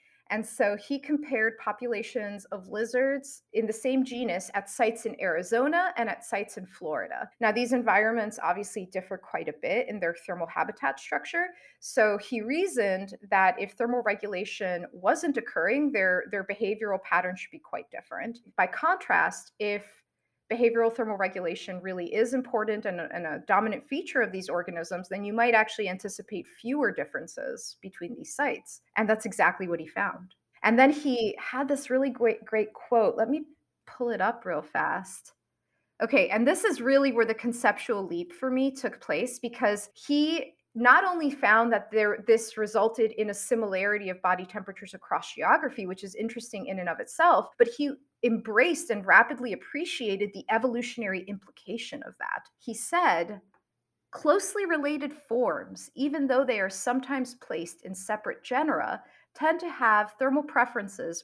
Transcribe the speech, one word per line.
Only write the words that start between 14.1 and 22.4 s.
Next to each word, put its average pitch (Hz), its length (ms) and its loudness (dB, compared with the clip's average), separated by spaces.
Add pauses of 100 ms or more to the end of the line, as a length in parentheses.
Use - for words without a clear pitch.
wasn't 269 440 0
occurring, 233 540 0
their, 185 400 2
their 196 140 -4
behavioral 208 580 -4
pattern 180 320 0
should - 160 -12
be 160 80 -16
quite - 320 -10
different. 208 480 -10 (180)
By 233 100 4
contrast, 185 920 0
if 208 240 -2 (680)
behavioral 233 420 4
thermal 220 240 -4
regulation 190 640 -4
really 180 320 -6
is 233 200 2
important 214 520 -2